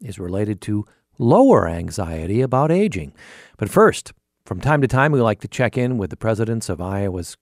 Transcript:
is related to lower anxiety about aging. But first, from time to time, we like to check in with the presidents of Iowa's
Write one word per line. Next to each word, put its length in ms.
is 180
related 440
to 240
lower 500
anxiety 720
about 300
aging. 420
But 100
first, 460
from 140
time 200
to 80
time, 240
we 80
like 200
to 80
check 280
in 220
with 100
the 80
presidents 540
of 100
Iowa's 600